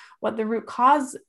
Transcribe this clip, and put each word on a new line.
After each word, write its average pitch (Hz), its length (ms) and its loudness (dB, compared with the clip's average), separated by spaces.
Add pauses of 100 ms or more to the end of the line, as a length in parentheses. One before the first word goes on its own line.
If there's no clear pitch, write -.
(180)
what 214 180 -4
the 226 80 -2
root 220 220 -4
cause 262 500 2 (120)